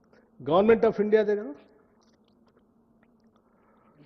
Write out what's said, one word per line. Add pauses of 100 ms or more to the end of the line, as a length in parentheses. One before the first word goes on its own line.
(400)
Government
of
India
देगा
ना। (2500)